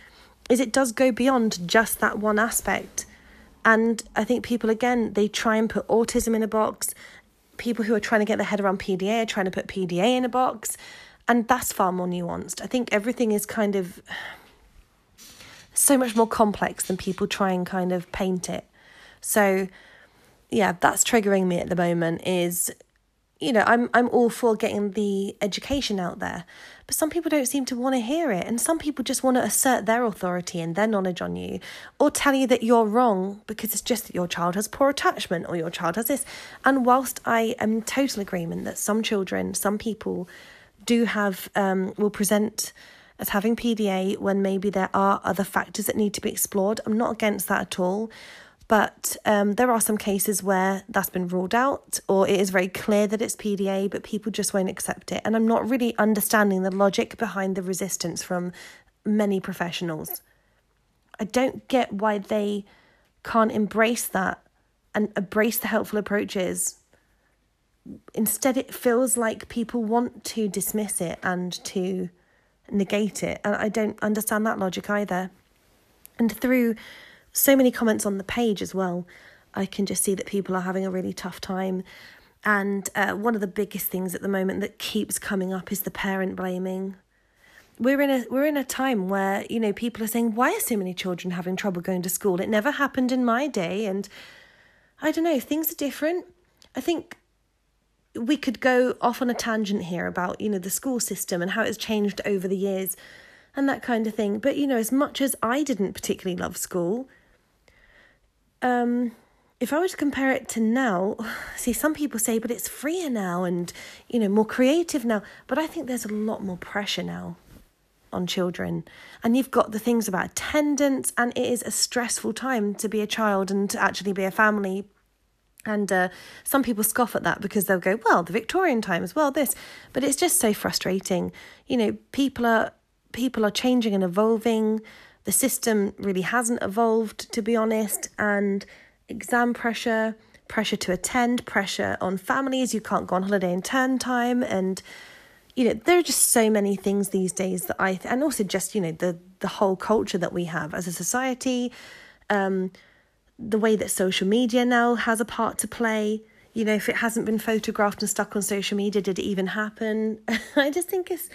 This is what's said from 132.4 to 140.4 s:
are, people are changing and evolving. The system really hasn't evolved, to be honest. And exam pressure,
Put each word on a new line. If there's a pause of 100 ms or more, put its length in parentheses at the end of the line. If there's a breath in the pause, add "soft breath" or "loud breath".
are, (400)
people
are
changing
and
evolving. (440 loud breath)
The
system
really
hasn't
evolved,
to
be
honest. (100)
And (420 loud breath)
exam
pressure, (320 soft breath)